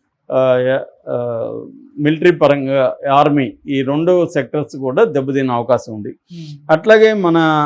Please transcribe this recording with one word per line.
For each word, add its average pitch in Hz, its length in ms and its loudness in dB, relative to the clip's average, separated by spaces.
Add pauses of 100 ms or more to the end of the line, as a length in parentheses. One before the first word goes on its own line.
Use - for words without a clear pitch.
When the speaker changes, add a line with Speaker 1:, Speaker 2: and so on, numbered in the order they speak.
(320)
Speaker 1:
ఆ, 131 480 2 (300)
ఆ, 131 80 -4 (840)
మిలిటరీ 156 320 2
పరంగా 139 640 0 (160)
ఆర్మీ 143 420 2 (140)
ఈ 135 140 -2
రెండు 160 460 0
సెక్టర్స్ 147 500 -6
కూడా 135 260 -2
దెబ్బతినే 135 500 -2
అవకాశం 120 400 -2
ఉంది. 107 160 -12
Speaker 2:
Hmm. 156 600 -12
Speaker 1:
అట్లాగే 214 420 4
మన 175 240 0 (280)